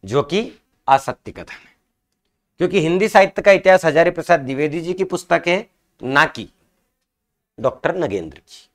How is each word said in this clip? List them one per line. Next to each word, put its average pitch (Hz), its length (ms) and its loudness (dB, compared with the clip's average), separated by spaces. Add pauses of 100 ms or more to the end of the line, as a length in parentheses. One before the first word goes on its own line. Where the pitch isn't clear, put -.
जो 117 200 -2
कि 220 280 -4 (360)
असत्य 135 440 -2
कथन 85 260 -18
है, - 180 -20 (840)
क्योंकि 175 220 0
हिंदी 180 280 0
साहित्य 190 320 4
का 202 120 6
इतिहास 185 320 4
हजारी 165 260 2
प्रसाद 170 300 0
द्विवेदी 143 400 -4
जी 170 120 -6
की 190 120 -4
पुस्तक 175 420 -4
है, 185 180 -2 (360)
ना 135 260 2
कि - 220 -12 (1080)
डॉक्टर 240 400 -4
नगेंद्र 95 420 -6
की। - 360 -20